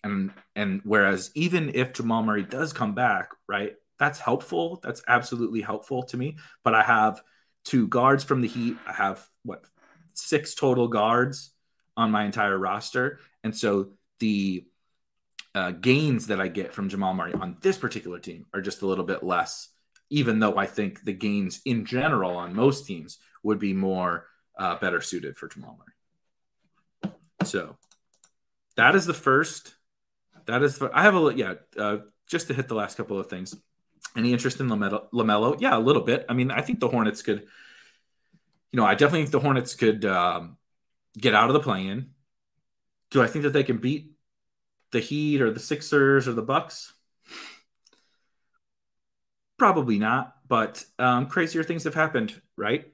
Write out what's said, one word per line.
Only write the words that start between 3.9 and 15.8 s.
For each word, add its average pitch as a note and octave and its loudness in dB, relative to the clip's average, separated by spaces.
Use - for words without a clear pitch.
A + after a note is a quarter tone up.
that's C#3+ 0
helpful. E3+ -2
That's - -10
absolutely A#2 0
helpful G#2+ -6
to - -10
me. C#3+ -6
But A2+ 2
I A2 6
have G#2+ 2
two A#2+ 2
guards C3+ 2
from C3 0
the A#2 -2
Heat. A#2 -4
I - -10
have, G2 -4
what, G2+ -12
six - -4
total B2 2
guards A#2 0
on A2+ 0
my G#2+ 0
entire G2+ 0
roster. A2 -4
And G#2+ -6
so G2 0
the, G2 -2
uh, F#2 -2
gains B2 2